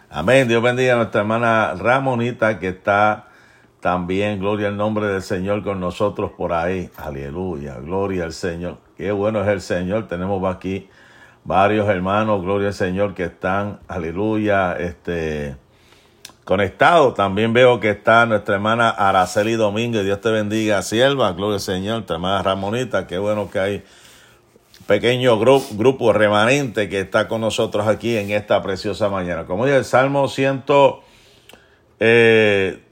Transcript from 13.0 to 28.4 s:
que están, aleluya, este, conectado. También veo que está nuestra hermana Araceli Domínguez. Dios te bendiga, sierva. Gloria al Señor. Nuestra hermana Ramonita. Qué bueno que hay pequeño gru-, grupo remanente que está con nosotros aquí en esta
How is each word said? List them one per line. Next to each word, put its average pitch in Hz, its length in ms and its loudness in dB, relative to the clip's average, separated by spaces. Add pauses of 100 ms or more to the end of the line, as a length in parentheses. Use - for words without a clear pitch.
que 87 120 -6
están, 98 640 -6
aleluya, 95 840 -2
este, 78 840 -6 (880)
conectado. 120 680 2
También 98 380 0
veo 123 300 4
que 107 80 0
está 113 360 4
nuestra 107 300 0
hermana 113 340 2
Araceli 98 680 2
Domínguez. 110 500 -2
Dios 98 160 -2
te 117 80 -2
bendiga, 107 540 0
sierva. 123 500 2
Gloria 101 220 -2
al 101 60 -4
Señor. 101 340 -4
Nuestra 92 200 -6
hermana 92 260 -2
Ramonita. 98 680 -2
Qué - 100 -8
bueno 104 340 -4
que 101 80 -4
hay 98 240 -4 (1040)
pequeño 117 500 2
gru-, 131 340 4
grupo 117 420 2
remanente 104 760 2
que 98 140 -4
está 98 260 0
con 113 140 -4
nosotros 107 460 -2
aquí 110 280 0
en 101 160 -4
esta 104 300 0